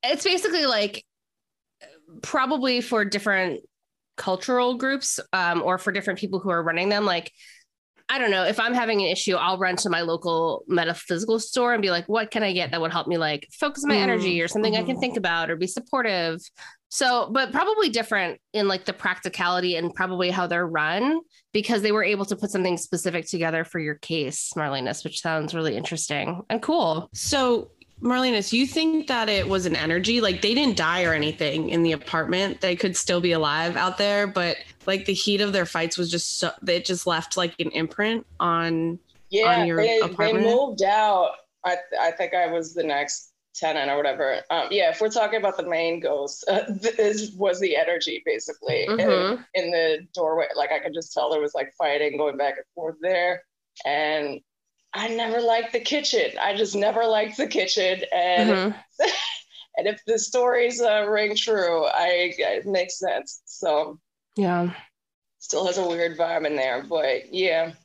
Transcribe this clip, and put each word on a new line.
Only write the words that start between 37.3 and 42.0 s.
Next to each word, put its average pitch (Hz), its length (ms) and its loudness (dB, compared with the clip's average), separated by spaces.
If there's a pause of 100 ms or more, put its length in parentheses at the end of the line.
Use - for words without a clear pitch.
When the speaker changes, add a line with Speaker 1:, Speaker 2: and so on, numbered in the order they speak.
Speaker 2:
like, 175 220 -2
an 160 120 -2
imprint 208 540 -2 (120)
on, 165 600 0 (300)
Speaker 3:
Yeah, 214 320 4
Speaker 2:
on 170 60 2
your 165 100 0
Speaker 3:
they, 220 100 4
they 226 120 4
Speaker 2:
apartment? 202 460 2
Speaker 3:
moved 233 380 2
out. 202 520 4 (280)
I, 175 140 0 (240)